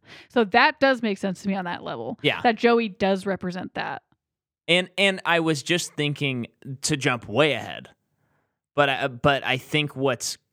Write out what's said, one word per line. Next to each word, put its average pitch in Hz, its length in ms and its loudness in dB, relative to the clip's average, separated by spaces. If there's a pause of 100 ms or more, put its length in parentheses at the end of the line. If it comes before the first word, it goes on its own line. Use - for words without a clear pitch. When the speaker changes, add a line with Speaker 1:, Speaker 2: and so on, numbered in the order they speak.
(300)
Speaker 1:
So 240 160 2
that 254 340 4
does 262 220 4
make 208 160 -2
sense 190 240 -6
to 202 80 -6
me 190 60 0
on 185 100 -6
that 175 180 -8
level. 127 380 -8
Speaker 2:
Yeah. - 200 2
Speaker 1:
That 240 140 2
Joey 233 340 2
does 190 360 -2
represent 185 480 -8
that. 160 300 -8 (640)
Speaker 2:
And, 180 300 4
and 190 280 2
I 170 160 4
was 160 220 0
just 170 320 -2
thinking, 143 520 -4 (360)
to 151 120 0
jump 127 320 -2
way 135 260 0
ahead, 85 360 -10 (840)
but 143 140 4
I, 135 200 0
but 131 340 0
I 127 140 0
think 147 380 -4
what's 131 420 -4 (160)